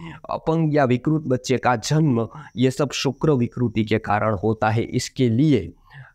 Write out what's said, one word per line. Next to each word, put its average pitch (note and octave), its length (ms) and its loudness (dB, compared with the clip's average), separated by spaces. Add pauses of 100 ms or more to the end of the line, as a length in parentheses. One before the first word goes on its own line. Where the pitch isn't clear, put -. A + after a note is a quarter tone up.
(320)
अपंग D#3+ 440 0
या C#3+ 100 4
विकृत C3 420 0
बच्चे B2+ 320 0
का B2 180 0
जन्म, B2 520 0 (280)
ये B2+ 140 2
सब C3+ 200 -2
शुक्र C#3 400 -2
विकृति A#2+ 540 0
के G#2+ 140 0
कारण G#2+ 360 0
होता G#2+ 340 0
है। A2+ 140 0
इसके - 460 -2
लिए, A2+ 440 2 (420)